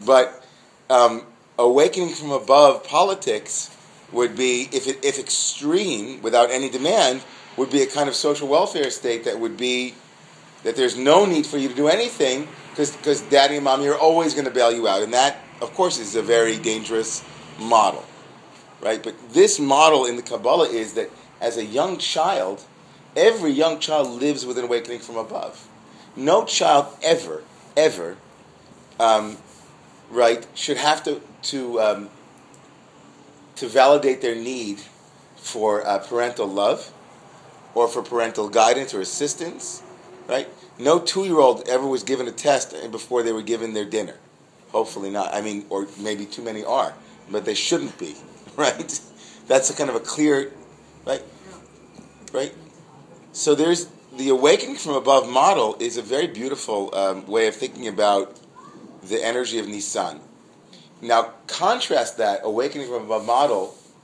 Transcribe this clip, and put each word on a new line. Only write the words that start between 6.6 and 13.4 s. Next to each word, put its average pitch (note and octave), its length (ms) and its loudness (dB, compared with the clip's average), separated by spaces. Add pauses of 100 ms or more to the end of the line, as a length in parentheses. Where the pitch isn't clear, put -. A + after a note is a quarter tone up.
demand, C3+ 540 0 (360)
would B2 120 -2
be C#3 120 2
a C3 40 0
kind C#3+ 220 -2
of B2+ 60 -4
social D3 340 -2
welfare D#3 420 2
state A#2 340 -4
that A2+ 140 -4
would A2+ 180 -4
be B2 380 -2 (680)
that A2 140 -4
there's B2 200 0
no D3 280 6
need D#3+ 220 0
for D3 120 -6
you C3+ 100 -2
to B2 60 -10
do C#3+ 140 0
anything D3+ 600 0 (260)
'cause, D3 180 -2 (100)
'cause C#3+ 200 0
daddy C#3+ 340 4